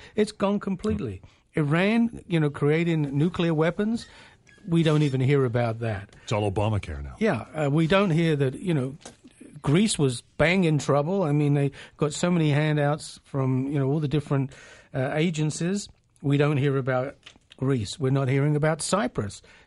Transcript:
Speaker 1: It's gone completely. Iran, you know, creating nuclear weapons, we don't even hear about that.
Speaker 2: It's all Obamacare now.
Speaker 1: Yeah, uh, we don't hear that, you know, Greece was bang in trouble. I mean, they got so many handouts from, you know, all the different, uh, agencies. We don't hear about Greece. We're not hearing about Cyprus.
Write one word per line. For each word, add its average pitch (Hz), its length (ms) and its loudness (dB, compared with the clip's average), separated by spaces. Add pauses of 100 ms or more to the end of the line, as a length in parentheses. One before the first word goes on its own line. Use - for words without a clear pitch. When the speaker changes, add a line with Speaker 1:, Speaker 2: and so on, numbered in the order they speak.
(160)
Speaker 1:
It's 214 160 0
gone 101 280 -2
completely. 190 640 -6 (320)
Iran, 190 720 0
you 165 140 0
know, 151 100 2
creating 151 680 0
nuclear 170 380 0
weapons, 175 540 -2 (600)
we 170 140 2
don't 151 220 4
even 131 180 0
hear 135 240 4
about 117 360 -2
that. 107 280 -6 (140)
Speaker 2:
It's - 80 -8
all 104 200 0
Obamacare 95 520 -2
now. 67 160 -12
Speaker 1:
Yeah, 160 340 0
uh, 151 160 -2
we 160 160 2
don't 196 240 4
hear 160 280 2
that, 135 180 0
you 185 180 -4
know, 135 240 -2 (680)
Greece 180 360 2
was 131 220 2 (180)
bang 180 240 4
in 156 160 2
trouble. 151 420 0
I 147 120 0
mean, 147 200 2
they 143 180 0 (260)
got 151 160 -2
so 180 180 0
many 160 180 2
handouts 147 760 0
from, 131 440 -2
you 147 100 -2
know, 135 140 0
all 160 80 0
the 151 80 -2
different, 139 440 -2 (400)
uh, 135 220 -4
agencies. 160 720 -2 (360)
We 143 140 2
don't 147 200 2
hear 135 200 0
about 131 380 -2 (420)
Greece. 131 420 -2
We're 131 100 0
not 135 180 0
hearing 139 280 2
about 156 260 0
Cyprus. 190 640 -4 (240)